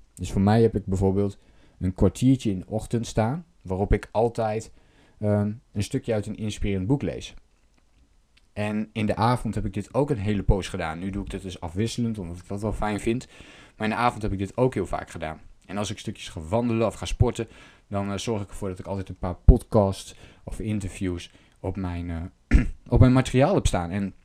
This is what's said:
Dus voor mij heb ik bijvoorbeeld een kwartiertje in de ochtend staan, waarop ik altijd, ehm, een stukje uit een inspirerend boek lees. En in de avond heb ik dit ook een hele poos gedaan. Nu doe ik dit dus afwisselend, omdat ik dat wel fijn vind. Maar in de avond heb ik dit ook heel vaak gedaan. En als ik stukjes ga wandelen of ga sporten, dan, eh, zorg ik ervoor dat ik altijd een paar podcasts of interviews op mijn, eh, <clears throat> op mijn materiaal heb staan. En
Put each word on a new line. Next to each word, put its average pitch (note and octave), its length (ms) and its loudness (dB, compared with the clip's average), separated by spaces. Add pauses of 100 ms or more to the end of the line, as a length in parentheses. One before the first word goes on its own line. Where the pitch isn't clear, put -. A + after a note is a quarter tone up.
(160)
Dus F2+ 160 -8
voor G2 100 0
mij G#2+ 200 6
heb A2+ 140 4
ik G2+ 100 -4
bijvoorbeeld G2 520 0 (420)
een F#2 140 -2
kwartiertje B2 580 4
in F#2 80 -2
de - 80 -12
ochtend A2 400 -4
staan, B2 380 -2 (160)
waarop F#2+ 320 0
ik G#2 180 -2
altijd, A2 600 -2 (480)
ehm, G#2 320 2 (200)
een G#2 120 -2
stukje B2 300 -2
uit G#2+ 120 -2
een G#2+ 120 -8
inspirerend G2 500 -2
boek C#3 140 2
lees. D2 320 -6 (1200)
En G#2+ 400 -4
in A2 120 -2
de - 100 0
avond A#2 400 0
heb G#2+ 100 -2
ik G#2 80 -4
dit - 200 -8
ook C#3+ 160 2
een C3+ 80 0
hele G2+ 260 0
poos F#2+ 240 2
gedaan. E2 320 -4
Nu G2 100 -6
doe G2 140 -4
ik F#2 60 -10
dit F#2+ 120 -8
dus F#2 180 -10
afwisselend, A2 580 -2
omdat F2 200 -10
ik F2+ 100 -18
dat G2+ 140 -6
wel G#2+ 120 0
fijn G#2 260 -2
vind. A#2+ 280 -2 (500)
Maar G#2+ 100 -2
in G#2+ 60 0
de G2 60 -4
avond A#2 220 2
heb G#2 100 -2
ik G2 60 -4
dit F#2+ 200 -4
ook B2+ 160 4
heel F#2+ 120 0
vaak - 240 -6
gedaan. D#2 300 -8 (260)
En F2+ 120 -8
als G#2 140 -4
ik G2+ 80 -8
stukjes - 300 -10
ga - 100 -10
wandelen A2+ 480 0
of G2 60 -2
ga - 120 -10
sporten, A2+ 420 0 (400)
dan, G2+ 240 -4
eh, G2 60 -4
zorg G#2+ 240 -2
ik G2+ 80 -10
ervoor G2+ 200 -8
dat F2+ 100 -8
ik G2 60 -10
altijd F#2+ 240 -6
een F#2 80 -10
paar F2+ 180 -4
podcasts - 800 4 (280)
of - 160 -10
interviews F#2+ 720 -4 (280)
op F#2+ 160 -6
mijn, F2 340 -6
eh, E2 520 2 (140)
<clears throat> - 180 -4
op A#2+ 60 6
mijn B2+ 140 10
materiaal C3 420 4
heb A#2+ 120 2
staan. F2 220 -2
En G2+ 240 -4 (120)